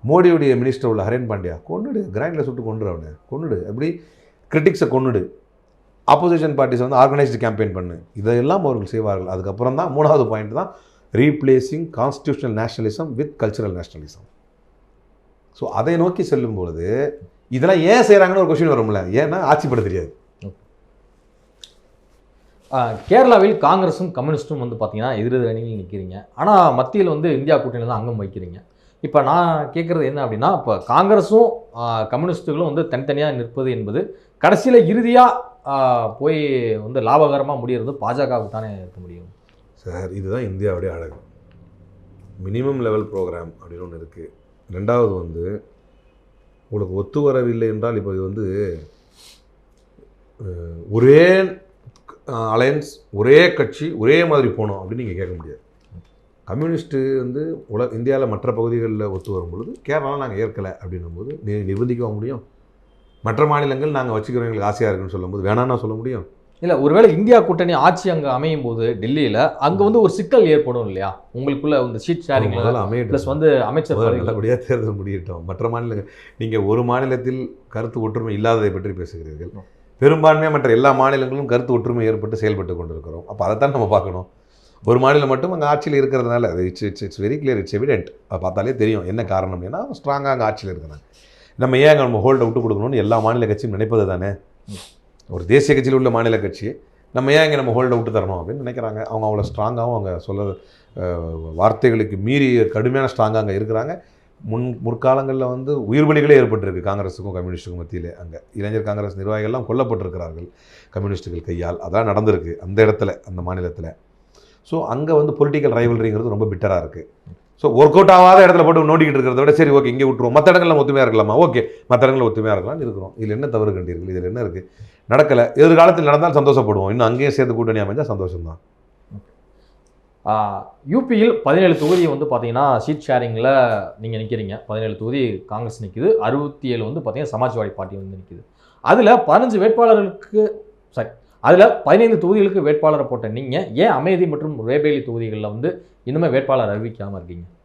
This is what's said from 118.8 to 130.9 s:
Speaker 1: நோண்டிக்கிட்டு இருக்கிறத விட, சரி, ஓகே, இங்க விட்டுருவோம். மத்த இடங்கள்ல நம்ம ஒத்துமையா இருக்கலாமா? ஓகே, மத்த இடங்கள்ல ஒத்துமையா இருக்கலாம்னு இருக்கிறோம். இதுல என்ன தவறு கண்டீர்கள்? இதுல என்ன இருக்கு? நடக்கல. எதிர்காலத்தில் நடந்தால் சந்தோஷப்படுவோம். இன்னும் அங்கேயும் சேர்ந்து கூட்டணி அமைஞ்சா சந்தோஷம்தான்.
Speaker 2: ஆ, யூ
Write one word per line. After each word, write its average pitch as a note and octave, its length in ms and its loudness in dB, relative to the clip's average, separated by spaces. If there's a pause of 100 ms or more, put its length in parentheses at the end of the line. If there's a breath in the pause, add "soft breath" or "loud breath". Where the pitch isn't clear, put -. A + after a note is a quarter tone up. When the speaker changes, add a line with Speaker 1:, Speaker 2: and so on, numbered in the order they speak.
Speaker 1:
நோண்டிக்கிட்டு D3+ 180 4
இருக்கிறத B2+ 180 2
விட, C#3 180 4
சரி, D3+ 180 6
ஓகே, C#3 160 6
இங்க B2 200 0
விட்டுருவோம். B2 260 0
மத்த D3+ 160 6
இடங்கள்ல F3 200 4
நம்ம D3+ 160 4
ஒத்துமையா C3+ 240 2
இருக்கலாமா? A2 420 4
ஓகே, A#2 120 0 (280 loud breath)
மத்த B2 140 4
இடங்கள்ல C3 200 4
ஒத்துமையா A2 300 0
இருக்கலாம்னு A2 280 -4
இருக்கிறோம். G2 380 -10
இதுல A2 100 -6
என்ன B2 180 -4
தவறு G#2+ 240 0
கண்டீர்கள்? F2+ 380 -8
இதுல F2+ 140 -6
என்ன G#2+ 160 -6
இருக்கு? F#2 300 -8 (400 soft breath)
நடக்கல. B2 440 4
எதிர்காலத்தில் E3 500 8
நடந்தால் D3 300 4
சந்தோஷப்படுவோம். B2 560 4
இன்னும் A#2 180 2
அங்கேயும் C3 240 0
சேர்ந்து B2 240 0
கூட்டணி A2 240 -2
அமைஞ்சா G#2 520 -4
சந்தோஷம்தான். E2 260 -12 (1700)
Speaker 2:
ஆ, G#2 500 -4 (100)
யூ B3 240 0